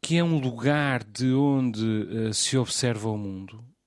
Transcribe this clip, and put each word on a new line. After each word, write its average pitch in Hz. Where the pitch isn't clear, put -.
que 160
é 170
um 165
lugar 131
de 127
onde, 113
eh, 107
se -
observa 113
o 107
mundo 98